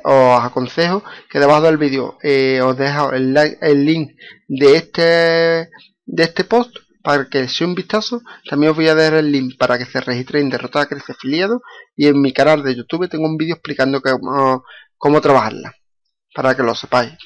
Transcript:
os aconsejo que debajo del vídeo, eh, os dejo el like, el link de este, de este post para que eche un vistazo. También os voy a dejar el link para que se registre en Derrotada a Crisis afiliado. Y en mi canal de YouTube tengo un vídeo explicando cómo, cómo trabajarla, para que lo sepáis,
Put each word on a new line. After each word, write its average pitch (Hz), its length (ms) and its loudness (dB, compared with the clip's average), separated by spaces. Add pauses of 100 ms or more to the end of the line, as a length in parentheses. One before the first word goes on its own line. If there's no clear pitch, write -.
os 127 360 4
aconsejo 165 640 -4 (260)
que 147 120 -4
debajo 151 220 4
del 160 140 4
vídeo, 135 460 -2
eh, 135 400 0
os 127 160 0
dejo 139 340 -2
el 131 220 -2
like, 151 260 0
el 143 240 2
link 156 280 -2 (340)
de 139 300 4
este, 165 960 0 (360)
de 165 160 -2
este 165 220 -2
post 233 320 -2 (260)
para 143 260 -2
que 135 120 -2
eche 127 240 -4
un 175 100 -2
vistazo. 214 480 -6 (260)
También 147 220 2
os 156 60 0
voy 160 100 0
a 156 80 4
dejar 156 200 2
el 156 180 2
link 131 260 -4
para 123 200 0
que 123 80 -12
se - 140 -6
registre 127 380 -6
en 139 120 0
Derrotada 127 340 -4
a - 40 -6
Crisis 143 220 -12
afiliado. 180 500 -4 (360)
Y 147 100 2
en 143 140 4
mi 135 120 0
canal 147 300 2
de 135 120 -2
YouTube 160 340 -6
tengo 156 160 -6
un 156 120 -2
vídeo 160 180 -4
explicando 139 460 -4
cómo, 131 640 -2 (320)
cómo 151 240 2
trabajarla, 113 540 0 (600)
para 131 220 0
que 135 60 -2
lo 117 120 0
sepáis, 120 380 -4 (120)